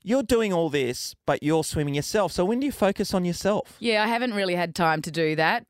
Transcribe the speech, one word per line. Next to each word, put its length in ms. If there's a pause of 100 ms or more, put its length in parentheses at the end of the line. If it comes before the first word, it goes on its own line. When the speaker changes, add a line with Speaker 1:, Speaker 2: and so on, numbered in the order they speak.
Speaker 1:
you're 160
doing 300
all 180
this, 460 (100)
but 160
you're 220
swimming 300
yourself. 400
So 100
when 160
do 60
you 80
focus 400
on 100
yourself? 560
Speaker 2:
Yeah, 240
I 40
haven't 260
really 200
had 220
time 280
to 60
do 280
that, 320